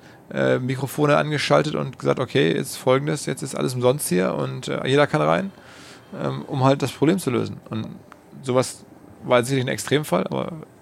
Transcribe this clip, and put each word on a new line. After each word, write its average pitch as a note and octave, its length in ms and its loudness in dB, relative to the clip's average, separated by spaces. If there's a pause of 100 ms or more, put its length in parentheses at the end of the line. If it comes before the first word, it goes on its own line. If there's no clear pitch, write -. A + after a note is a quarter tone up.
(320)
äh, C3 280 2
Mikrofone C3+ 580 2
angeschaltet D3 560 2
und C#3 240 -4
gesagt, C#3 220 0
okay, C#3 360 0
jetzt - 220 -6
Folgendes, C#3+ 480 0
jetzt D3 160 -6
ist C3+ 140 -8
alles C#3+ 180 -2
umsonst B2+ 360 2
hier F3+ 260 0
und, C3 320 -6
äh, C#3+ 200 -4
jeder C#3+ 200 4
kann D3+ 160 0
rein, F3+ 280 2 (680)
ähm, C#3 220 -4
um C3 200 -2
halt C#3 200 4
das B2+ 80 -2
Problem E3 260 2
zu C#3 140 -4
lösen. G#2+ 260 -2 (140)
Und A2 160 -6 (560)
sowas B2+ 420 0 (400)
war B2 140 6
jetzt A#2+ 80 2
sicherlich C3 180 0
ein C3+ 80 -2
Extremfall, - 540 0
aber - 240 -4 (300)